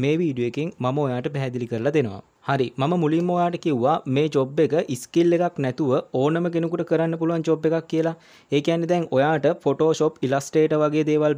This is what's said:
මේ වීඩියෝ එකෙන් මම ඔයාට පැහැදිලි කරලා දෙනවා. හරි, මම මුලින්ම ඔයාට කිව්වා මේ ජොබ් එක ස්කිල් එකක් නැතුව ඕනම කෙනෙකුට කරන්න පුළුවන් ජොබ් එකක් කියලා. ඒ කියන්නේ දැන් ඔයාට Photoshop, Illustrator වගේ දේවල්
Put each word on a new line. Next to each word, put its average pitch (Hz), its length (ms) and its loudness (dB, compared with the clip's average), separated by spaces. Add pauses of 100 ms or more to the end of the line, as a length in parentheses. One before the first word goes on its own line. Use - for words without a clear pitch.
මේ 147 200 2
වීඩියෝ 123 300 -2
එකෙන් 151 200 -6 (100)
මම 135 220 -2
ඔයාට 127 300 -4
පැහැදිලි 123 360 -6
කරලා 123 260 -2
දෙනවා. 104 240 -2 (260)
හරි, 131 180 0 (140)
මම 147 200 0
මුලින්ම 160 320 0
ඔයාට 175 320 0
කිව්වා 139 300 2 (200)
මේ 151 200 2
ජොබ් 139 280 0
එක 143 120 2 (260)
ස්කිල් 170 360 2
එකක් 170 280 -2
නැතුව 127 260 -2 (300)
ඕනම 165 340 0
කෙනෙකුට 170 360 0
කරන්න 165 300 2
පුළුවන් 165 280 0
ජොබ් 160 200 2
එකක් 160 220 0
කියලා. 160 240 0 (420)
ඒ 151 120 4
කියන්නේ 165 240 0
දැන් 175 120 0 (120)
ඔයාට 143 300 2 (180)
Photoshop, 151 500 2 (120)
Illustrator 151 560 0
වගේ 151 280 2
දේවල් 151 280 2